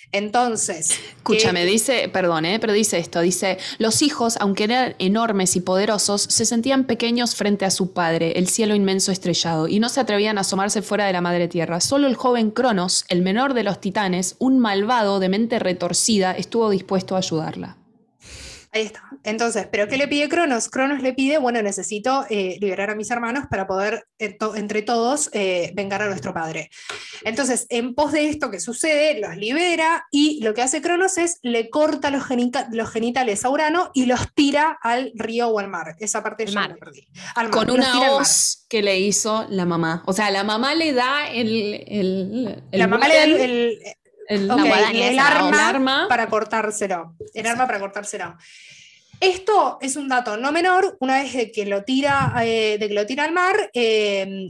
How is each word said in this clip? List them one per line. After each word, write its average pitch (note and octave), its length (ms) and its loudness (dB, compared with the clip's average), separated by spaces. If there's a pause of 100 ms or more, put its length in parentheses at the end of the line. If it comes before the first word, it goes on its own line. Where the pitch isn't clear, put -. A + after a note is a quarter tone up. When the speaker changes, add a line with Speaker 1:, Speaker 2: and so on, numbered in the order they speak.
(160)
Speaker 1:
Entonces, G#3 840 0 (180)
Speaker 2:
Escúchame, F3+ 440 2
Speaker 1:
que F3 100 4
Speaker 2:
dice, A#3 360 2
perdón, F3 380 0
eh, G3 140 0
pero A3+ 120 0
dice G#3 280 2
esto: E3+ 220 -4
dice, F#3 360 0 (220)
"Los A3 240 2
hijos, B3+ 360 0
aunque G3+ 260 0
eran B3 340 0
enormes G3 560 2
y F#3 60 0
poderosos, G3+ 600 0
se - 240 0
sentían C4 400 2
pequeños A#3 500 0
frente G3+ 300 0
a F#3+ 60 0
su F#3 220 -2
padre, E3 440 0
el F3+ 100 2
cielo G#3+ 280 0
inmenso F#3+ 360 2
estrellado, E3 560 0
y G3+ 120 2
no A#3 100 2
se B3+ 120 0
atrevían G#3+ 360 0
a G3 40 0
asomarse G3 420 -2
fuera G3+ 240 0
de F#3+ 60 2
la F3+ 80 0
madre F3 260 0
tierra. E3+ 340 -2
Solo C#4 260 2
el B3+ 80 2
joven A#3 360 2
Cronos, G#3 580 0
el F3+ 140 2
menor B3 320 0
de A3+ 80 0
los G3 180 -4
titanes, F#3+ 560 -2
un C4 220 2
malvado G#3 600 2
de F#3 100 2
mente A3+ 280 0
retorcida, F#3 760 0
estuvo A3 360 0
dispuesto F#3+ 460 -2
a - 20 0
ayudarla". F3+ 600 -4 (960)
Speaker 1:
Ahí A3 120 0
está. - 160 -18 (200)
Entonces, A3+ 480 -2
¿pero G#3 160 0
qué C4 100 -2
le C#4 100 0
pide C#4+ 200 0
Cronos? D4+ 400 0
Cronos C4 360 0
le C4 100 0
pide, C4+ 240 2
"Bueno, A#3+ 240 0
necesito, G#3 720 -2
eh, F#3+ 280 -2
liberar G3 300 -2
a G#3+ 60 -6
mis G#3+ 160 -8
hermanos A#3+ 360 -4
para F#3+ 200 -4
poder, G3+ 400 -4 (100)
eh, G#3 180 -8
to-, G#3+ 200 -4
entre G#3+ 260 -4
todos, A#3+ 520 0
eh, F3+ 420 0
vengar G3 260 -4
a G#3+ 60 0
nuestro G3 260 -6
padre". D#3+ 380 -8 (520)
Entonces, A#3+ 460 -2
en A#3+ 240 -2
pos D4 200 0
de D4+ 160 2
esto D4 200 -4
que F#3+ 100 -8
sucede, D4 600 0
los E3+ 160 -8
libera D#4+ 760 0
y D4+ 320 4
lo G#3+ 120 0
que A#3+ 80 0
hace C#4+ 180 0
Cronos F4 380 0
es E4+ 240 0
le A#3 260 0
corta D4+ 400 0
los C#4 160 -2
genica-, B3 460 -2
los A3+ 180 -4
genitales A#3 560 -2
a B3 60 2
Urano D#4 420 0
y B3+ 140 0
los - 260 0
tira D4 480 2
al A#3+ 320 0
río A3+ 360 -2
o G#3+ 100 0
al G3 80 -4
mar. E3 320 -10
Esa G#3+ 240 -4
parte G#3+ 220 -6
Speaker 3:
Al G3+ 40 -6
Speaker 1:
yo G3+ 100 -4
Speaker 3:
mar. F3 120 0
Speaker 1:
me - 60 -18
perdí. - 300 -20 (280)
Al A3+ 140 0
mar. G#3 40 -6
Speaker 2:
Con A3+ 140 2
Speaker 1:
Los B3 80 2
Speaker 2:
una C4 160 4
Speaker 1:
tira B3 160 2
al C#4 60 4
mar. C#4 100 2
Speaker 2:
hoz - 460 0
que A3 120 0
le G3 180 2
hizo G#3+ 500 0
la F#3 180 -2
mamá. E3+ 400 0
O F#3+ 60 0
sea, G3+ 180 2
la G3 120 0
mamá A3 300 0
le D#4+ 200 0
da C4 380 0
el... A3 440 -2 (100)
el, G3 840 -4
el G3 80 2
Speaker 1:
La A3+ 80 4
mamá B3 200 2
le D#4 100 6
da D4+ 60 6
el, D#4 120 6
Speaker 2:
guante, C4 100 2
Speaker 1:
el, A#3+ 340 0 (500)
Speaker 2:
el G3 220 0
Speaker 1:
ok, G#3+ 100 4
Speaker 3:
guadaña G#3+ 280 4
Speaker 1:
el A3+ 120 0 (120)
Speaker 3:
esa, - 0 -
la C4+ 140 6
Speaker 1:
arma C#4+ 220 4
Speaker 2:
el D4 100 4 (160)
arma. C4+ 340 2
Speaker 1:
para A3+ 180 2
cortárselo. G#3+ 880 -2 (180)
El G#3+ 120 -6
arma A#3 180 0
Speaker 2:
Exacto. B3+ 40 2
Speaker 1:
para A3 120 -4
cortárselo. F#3+ 580 -8 (840)
Esto F4+ 600 2
es C4+ 160 -6
un C#4 140 -6
dato B3 260 0
no B3+ 160 -2
menor, F4+ 480 2
una C4 220 2
vez C4 120 -8
de A#3+ 180 -2
que G#3 140 -4
lo G3 180 -2
tira, C4+ 500 2 (100)
eh, A3 340 0
de G#3 120 -4
que G3+ 40 -4
lo G#3 120 0
tira C4 180 -4
al D#4 80 -2
mar, F#4 420 2
eh, G3+ 760 0